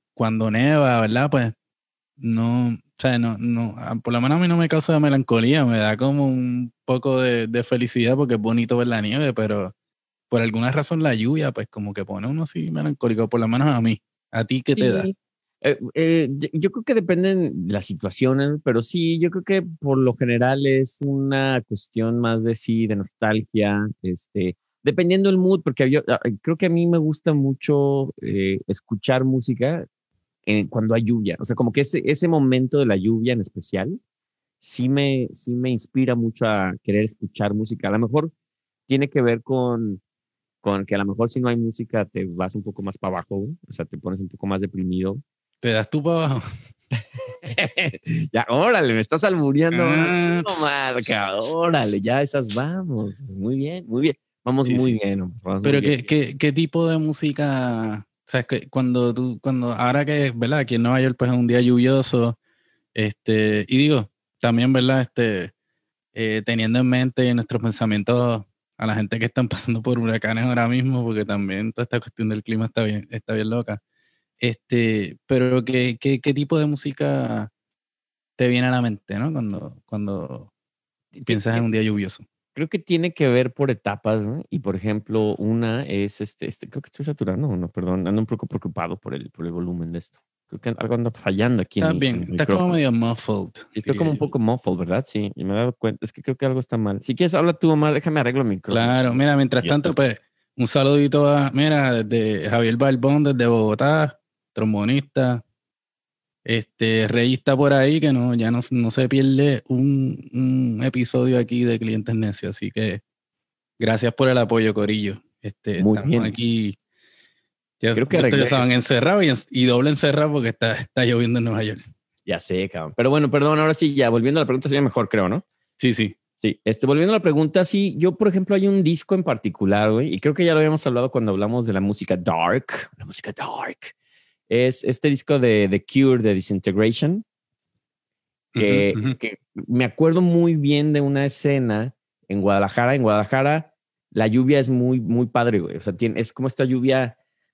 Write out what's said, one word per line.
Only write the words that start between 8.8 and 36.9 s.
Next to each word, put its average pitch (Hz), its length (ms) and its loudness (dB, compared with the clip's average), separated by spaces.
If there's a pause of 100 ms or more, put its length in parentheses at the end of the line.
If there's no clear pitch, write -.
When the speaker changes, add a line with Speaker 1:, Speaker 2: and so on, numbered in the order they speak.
Speaker 1:
la 117 140 0
nieve, 127 320 -2
pero 104 400 -2 (560)
por 120 120 2
alguna 113 300 0
razón 156 320 -2
la 143 100 2
lluvia, 135 380 0
pues, - 180 -8
como 104 240 -8
que 98 120 -8
pone 98 220 -8
a - 20 -4
uno 156 140 -4
así 160 280 -6
melancólico, 127 580 -2
por 117 100 0
lo 113 80 0
menos 123 220 2
a 123 120 2
mí. 113 200 0 (300)
¿A 113 120 -2
ti 131 200 -2
qué 143 120 2
te 127 160 2
da? 95 120 0
Speaker 2:
Sí. 196 120 -2 (460)
Eh, - 180 2 (140)
eh, 165 380 2
yo, 143 220 -6
yo 170 180 0
creo 226 120 -8
que 285 120 0
dependen 185 580 2 (140)
las 101 180 -2
situaciones, 135 800 -2
pero 117 180 2
sí, 165 380 -2
yo 170 100 2
creo 180 140 -4
que 190 180 0 (180)
por 135 180 0
lo 127 180 2
general 127 500 0
es 135 360 2
una 135 680 0
cuestión 113 520 -4
más 113 240 0
de 113 120 0
sí, 113 320 -2
de 107 100 -2
nostalgia, 104 880 0 (140)
este, 90 560 -4 (260)
dependiendo 180 460 2
del 190 100 4
mood, 185 240 2
porque 131 260 2
yo, 143 180 4
ah, - 120 0 (220)
creo 160 160 -2
que 190 100 0
a - 20 2
mí 170 180 2
me 170 100 4
gusta 156 360 0
mucho, 139 880 0
eh, 98 460 -2
escuchar 123 560 -2
música, 131 600 0 (600)
eh, 104 240 2
cuando 110 260 0
hay 117 80 2
lluvia. 104 360 0
O 110 60 -6
sea, 117 100 -4
como 120 160 0
que 135 100 0
ese, 143 240 -2
ese 151 220 0
momento 131 520 2
de 139 80 2
la 101 100 2
lluvia 113 360 0
en 113 80 0
especial, 98 560 -6 (640)
sí - 300 -4
me, 135 420 0
sí - 240 -8
me 127 160 -2
inspira 127 440 -2
mucho 117 300 -2
a 98 280 0 (100)
querer 104 220 0